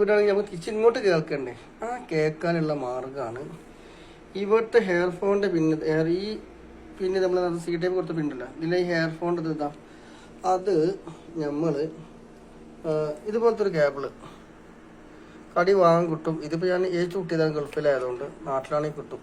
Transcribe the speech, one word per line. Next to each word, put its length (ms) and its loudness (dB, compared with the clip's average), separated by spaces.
ഇടുകയാണെങ്കിൽ 280 4
നമുക്ക് 200 0
തിരിച്ച് 220 -8
ഇങ്ങോട്ട് 300 4
കേൾക്കണ്ടേ? 500 0
ആ 40 -6
കേൾക്കാനുള്ള 640 0
മാർഗ്ഗമാണ് 560 -8
ഇവിടുത്തെ 360 4
ഹെയർഫോണിൻ്റെ 680 2
പിന്ന്, 220 2
എയർ, 160 2
ഈ 20 -6
പിന്ന് 260 -2
നമ്മൾ 140 2
സി 80 -4
ടൈപ്പ് 160 0
കൊടുത്ത 200 -4
പിന്നുണ്ടല്ലോ, 300 -4
ഇതിലെ 240 0
ഈ 80 0
ഹെയർഫോണിൻ്റെ 540 -2
ഇത് 120 -2
ഇതാ, 120 -4
അത് 200 0
നമ്മൾ, 300 -2
ആ, 20 0
ഇതുപോലത്തെ 360 2
ഒരു 120 0
കേബിൾ 260 2
കടി 240 4
വാങ്ങാൻ 320 8
കിട്ടും. 260 -2
ഇതിപ്പോ 260 -2
ഞാൻ 100 0
ഏച്ച് 220 -2
കുട്ടിയതാണ്, 380 0
ഗൾഫിലായതുകൊണ്ട്, 680 0
നാട്ടിലാണെങ്കിൽ 500 -4
കിട്ടും, 240 -12